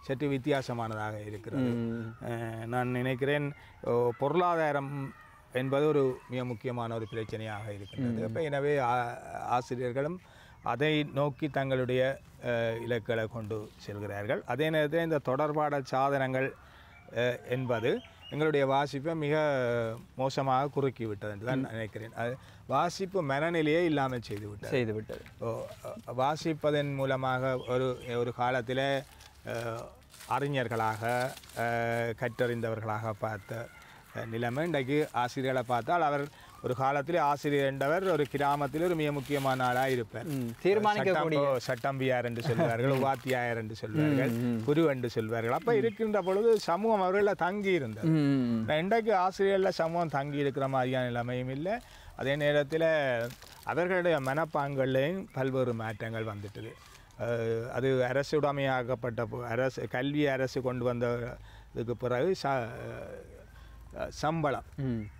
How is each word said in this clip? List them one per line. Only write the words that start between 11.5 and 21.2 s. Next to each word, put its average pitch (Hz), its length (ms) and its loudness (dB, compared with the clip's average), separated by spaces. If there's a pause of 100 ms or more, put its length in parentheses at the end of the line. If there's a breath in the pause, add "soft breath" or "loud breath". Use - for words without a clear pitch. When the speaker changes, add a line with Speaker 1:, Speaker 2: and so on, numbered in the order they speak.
Speaker 1:
அஹ், 117 380 0
இலக்குகளை 113 460 0
கொண்டு 110 500 -6
செல்கிறார்கள். 104 680 -4
அதே 143 240 0
நேரத்தில் 156 340 2
இந்த 160 220 2
தொடர்பாடல் 147 580 0
சாதனங்கள், 135 720 0 (600 loud breath)
அஹ், 120 240 2 (100)
என்பது 127 500 2 (300 loud breath)
எங்களுடைய 147 360 2
வாசிப்பை 139 500 0
மிக 151 200 0 (800)
மோசமாக 135 680 0
குறுக்கிவிட்டது 107 500 -4